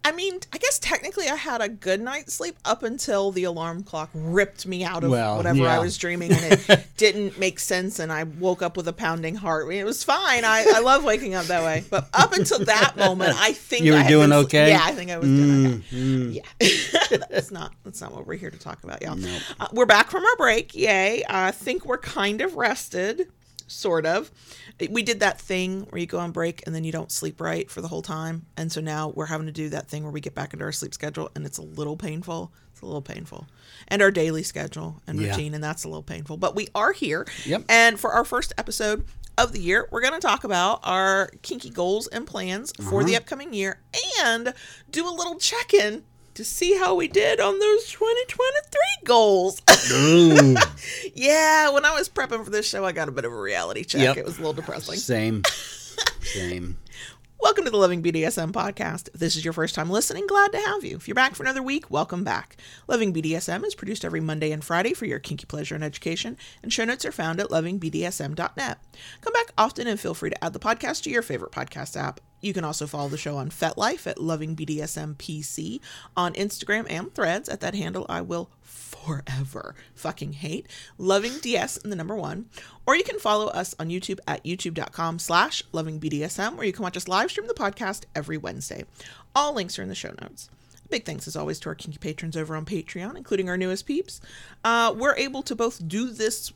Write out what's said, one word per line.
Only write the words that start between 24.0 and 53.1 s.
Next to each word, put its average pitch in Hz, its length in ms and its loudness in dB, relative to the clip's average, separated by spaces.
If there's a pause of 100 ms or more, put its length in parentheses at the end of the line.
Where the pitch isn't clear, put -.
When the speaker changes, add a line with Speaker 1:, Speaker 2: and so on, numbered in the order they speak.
Speaker 1:
of. 196 240 0 (600)
We 233 120 0
did 208 180 -2
that 202 200 2
thing 185 500 -4
where 175 100 -8
you 175 60 -4
go 175 120 -6
on 170 140 -6
break 170 340 -4
and 160 80 -6
then 160 80 -4
you 160 100 -4
don't 160 200 -8
sleep 160 280 -6
right 165 300 -4
for - 120 -12
the 170 60 -8
whole 160 140 -8
time. 160 440 -8 (100)
And 165 160 -6
so 156 80 -6
now 156 340 -4
we're 156 120 -6
having 156 200 -4
to 156 60 -8
do 156 160 -6
that 147 200 -8
thing 151 140 -8
where 151 100 -8
we 151 80 -8
get 143 140 -10
back 143 200 -8
into 156 100 -10
our - 80 -6
sleep - 220 -8
schedule, 151 420 -8
and 151 100 -8
it's 139 120 -12
a 156 40 -12
little 156 340 -8
painful. 165 560 -8 (200)
It's - 80 -20
a - 60 -16
little 151 160 -8
painful. - 440 -14 (420)
And 202 140 0
our 196 80 8
daily 160 320 0
schedule 156 640 -8
and 101 140 -6
Speaker 2:
Yeah. 104 100 -2
Speaker 1:
routine, 151 240 -4
and 151 80 -8
that's 151 220 -6
a 160 40 -10
little 156 140 -12
painful. 156 360 -12
But 196 180 0
we 214 180 -6
are 226 180 2
here. 160 340 -4 (180)
Speaker 2:
Yep. 165 240 -2
Speaker 1:
And 233 320 8
for - 120 0
our 233 120 4
first - 340 -4
episode 214 460 -2 (340)
of 240 140 4
the 208 80 -6
year, 185 320 0
we're 233 100 -2
gonna 285 180 0
talk 247 240 2
about 196 380 2
our 190 480 2 (120)
kinky - 280 -10
goals 185 380 -2
and 240 180 -8
plans 190 460 -8 (160)
for 120 160 4
the 175 100 4
Speaker 2:
Uh-huh. 233 80 2
Speaker 1:
upcoming 285 320 -12
year 190 260 -4 (420)
and 233 320 0 (360)
do 330 180 -4
a - 40 -4
little 339 240 -6
check-in 415 680 2 (300)
to 220 100 -12
see 359 320 2
how 370 200 2
we 339 100 0
did 427 320 4
on 392 220 2
those 427 320 4
twenty 466 340 2
twenty-three 587 800 0
goals. 202 640 6
<laughs> - 220 8
Speaker 2:
Ooh. 147 640 10 (580)
Speaker 1:
Yeah, 311 560 6
when 285 140 4
I 311 100 4
was 302 140 -2
prepping 226 360 -4
for 196 60 -12
this 208 180 0
show, 196 160 -4
I 185 60 0
got 160 180 -4
a 139 40 -8